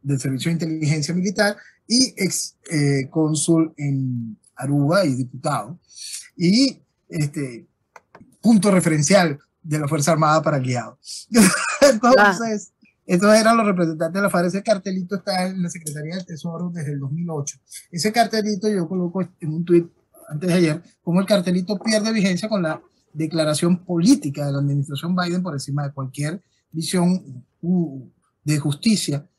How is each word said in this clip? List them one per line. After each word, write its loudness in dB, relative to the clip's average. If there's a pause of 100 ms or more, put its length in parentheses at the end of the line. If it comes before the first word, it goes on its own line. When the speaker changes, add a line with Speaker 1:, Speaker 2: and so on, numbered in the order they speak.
Speaker 1:
del -2
Servicio -4
de 0
Inteligencia -2
Militar, 0 (300)
y 0
ex, -6 (140)
eh, 0
cónsul 0
en -4 (180)
Aruba 2
y 0
diputado, -6 (580)
y, 2 (280)
este, -4 (760)
punto 4
referencial 2 (240)
de -4
la -4
Fuerza 0
Armada 4
para 0
guiados. -6
<laughs> 4
Entonces, 4
Speaker 2:
Ah. -20 (300)
Speaker 1:
estos 6
eran 6
los 2
representantes 0
de 0
la 0
farc. 2
Ese -4
cartelito -2
está -2
en -4
la -4
Secretaría -10
del -10
Tesoro -8
desde -6
el -6
dos -8
mil -6
ocho. -8 (320)
Ese -2
cartelito 0
yo 0
coloco -4
en -8
un -4
tuit 4 (420)
antes -6
de 2
ayer, 2 (200)
como 0
el -2
cartelito 0
pierde 0
vigencia 0
con 0
la -4 (320)
declaración 0
política 0
de -4
la -2
administración -2
Biden -2
por -6
encima -6
de -8
cualquier -8 (280)
visión, -2 (180)
uh, -2 (380)
de 0
justicia -2 (120)